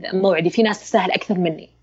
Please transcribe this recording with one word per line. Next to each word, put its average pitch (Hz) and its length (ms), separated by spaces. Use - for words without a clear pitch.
موعدي، 180 360
في 226 140
ناس 214 160
تستاهل 190 320
أكثر - 260
مني، 160 320